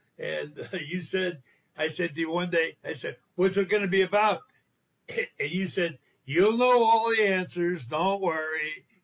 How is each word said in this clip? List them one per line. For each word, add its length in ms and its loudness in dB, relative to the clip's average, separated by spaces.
And, 340 -6
uh, 60 -6
you 220 -6
said, 420 -4
I 120 -2
said 260 -4
to 60 -4
you 100 -2
one 200 -2
day, 340 0
I 80 -6
said, 240 -10
"What's 220 2
it 120 2
gonna 200 0
be 140 4
about?" 400 2
<laughs> 0 -
And 100 -4
you 160 -2
said, 320 -4
"You'll 340 4
know 260 6
all 260 4
the 180 2
answers. 580 -2
Don't 340 0
worry." 640 -4